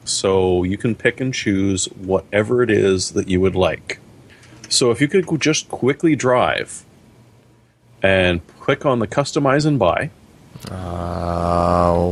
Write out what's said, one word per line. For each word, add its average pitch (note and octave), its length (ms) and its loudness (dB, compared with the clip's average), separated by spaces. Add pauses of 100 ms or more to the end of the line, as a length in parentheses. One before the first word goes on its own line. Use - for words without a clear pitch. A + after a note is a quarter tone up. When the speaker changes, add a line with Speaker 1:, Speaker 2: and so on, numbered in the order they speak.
Speaker 1:
So F#2 580 0
you F#2+ 140 -2
can A2+ 180 -2
pick - 260 -2
and C3 120 -4
choose G2 580 -2
whatever G#2 720 -2
it A2 80 0
is G2 400 2
that F#2 180 -4
you F2+ 120 2
would F#2+ 140 0
like. F2 440 -4 (720)
So B2 220 2
if G#2+ 100 0
you D3 60 2
could E3 320 0
just - 300 -2
quickly C#3+ 460 0
drive A2 680 0 (1160)
and F#2 400 2 (180)
click - 260 -2
on B2+ 140 2
the A2 80 -2
customize C#3+ 580 0
and D3 120 2
buy. F2 320 2 (640)
Speaker 2:
Uh, F2 1400 0